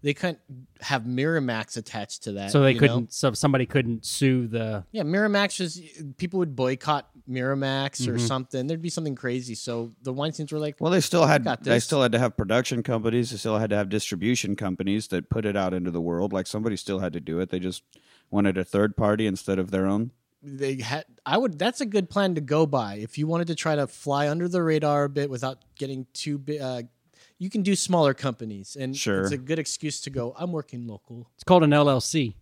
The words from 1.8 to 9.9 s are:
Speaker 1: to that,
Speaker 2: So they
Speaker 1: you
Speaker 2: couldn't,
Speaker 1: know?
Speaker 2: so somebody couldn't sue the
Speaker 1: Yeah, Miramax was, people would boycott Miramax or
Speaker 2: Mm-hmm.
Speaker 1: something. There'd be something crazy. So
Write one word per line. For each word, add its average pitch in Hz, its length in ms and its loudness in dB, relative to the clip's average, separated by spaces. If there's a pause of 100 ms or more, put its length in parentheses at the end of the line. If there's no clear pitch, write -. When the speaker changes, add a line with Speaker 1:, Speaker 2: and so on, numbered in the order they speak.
Speaker 1:
to 104 100 -6
that, 98 180 -6
Speaker 2:
So 139 100 6
they 135 120 8
Speaker 1:
you 117 60 0
Speaker 2:
couldn't, 120 240 6
Speaker 1:
know? - 60 -6
Speaker 2:
so - 240 0
somebody 135 320 2
couldn't 120 400 -2
sue 127 420 2
the 110 440 -4
Speaker 1:
Yeah, 214 120 -4
Miramax 202 580 2
was, 170 200 -6 (360)
people 180 220 -4
would 156 160 0
boycott 135 540 0 (200)
Miramax 135 800 -2
or 123 60 -2
Speaker 2:
Mm-hmm. 120 120 0
Speaker 1:
something. 127 420 -2
There'd 165 140 -4
be 170 80 -4
something 156 260 -4
crazy. 123 400 -6
So 117 380 -6 (100)